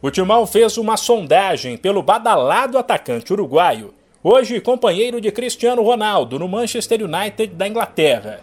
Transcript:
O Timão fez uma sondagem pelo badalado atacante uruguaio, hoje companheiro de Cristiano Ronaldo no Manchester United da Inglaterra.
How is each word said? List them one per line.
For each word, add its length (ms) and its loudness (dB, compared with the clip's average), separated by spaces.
O 80 -4
Timão 380 2
fez 320 2
uma 180 -2
sondagem 800 0
pelo 240 -2
badalado 760 2
atacante 540 -2
uruguaio, 600 0
hoje 380 4
companheiro 600 0
de 120 -2
Cristiano 500 -2
Ronaldo 560 0
no 80 -6
Manchester 560 -4
United 520 -4
da 120 -4
Inglaterra. 760 -2